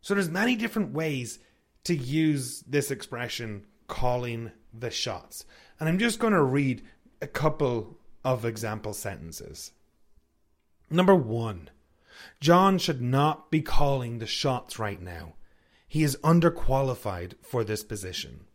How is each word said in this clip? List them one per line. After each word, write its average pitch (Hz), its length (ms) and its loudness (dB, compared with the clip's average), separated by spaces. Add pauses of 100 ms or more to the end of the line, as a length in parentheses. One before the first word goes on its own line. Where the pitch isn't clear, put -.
So - 100 -2
there's 196 160 2
many 214 280 0
different 214 360 -4
ways 143 460 -4 (460)
to 175 100 2
use 143 720 0
this 139 240 0
expression, 117 760 -8 (200)
calling 120 640 -2 (200)
the 113 180 -10
shots. - 560 -10 (340)
And 156 80 -2
I'm 180 100 0
just 226 200 0
gonna 208 240 4
read 131 400 2 (400)
a - 40 -8
couple 135 720 -2 (260)
of 127 200 0
example 107 480 -6
sentences. - 800 -12 (1160)
Number 180 240 6
one, 113 560 -2 (720)
"John 185 380 6
should 151 220 -2
not 139 500 0
be 156 120 2
calling 131 560 4
the 110 80 -8
shots - 520 -4
right 101 220 -4
now. 82 340 -14 (520)
He 156 160 0
is 139 200 0
underqualified 135 1200 2
for 117 220 -2
this 104 200 -6
position." 92 720 -10